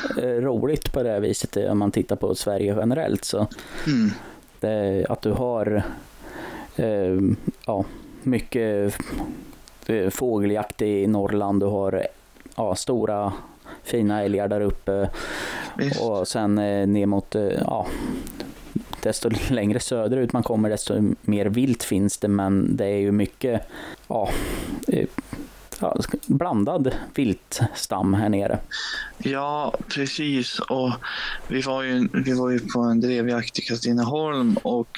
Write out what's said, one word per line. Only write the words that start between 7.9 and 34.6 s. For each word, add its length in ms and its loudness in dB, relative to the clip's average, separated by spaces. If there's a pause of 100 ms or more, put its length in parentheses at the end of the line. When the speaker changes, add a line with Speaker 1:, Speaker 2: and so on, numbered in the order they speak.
Speaker 1:
mycket 760 0
f-, 920 -10
eh, 200 2
fågeljakt 720 0
i 260 2
Norrland. 520 2
Du 60 4
har, 420 0 (480)
ja, 200 0
stora, 580 0 (500)
fina 400 2
älgar 240 2
där 140 0
uppe. 480 0 (680)
Speaker 2:
Visst. 240 0
Speaker 1:
Och 260 0
sen, 300 2
eh, 300 2
ner 180 4
mot, 300 0
eh, 80 2
ja, 440 0 (1120)
desto 280 0 (200)
längre 300 2
söderut 540 0
man 100 2
kommer, 260 2
desto 520 2
mer 240 2
vilt 380 2
finns 340 2
det, 100 0
men 500 4
det 80 0
är 120 2
ju 140 4
mycket, 500 2 (460)
ja, 220 0 (580)
eh, 200 2 (720)
ja, 180 0 (280)
blandad 680 2 (200)
viltstam 1000 0
här 160 4
nere. 300 2 (580)
Speaker 2:
Ja, 560 -2 (140)
precis. 720 -2
Och 320 0 (560)
vi 140 -2
var 220 -2
ju, 300 2
vi 200 0
var 160 2
ju 100 2
på 200 -2
en 220 4
drevjakt 580 0
i 20 -2
Katrineholm, 1000 0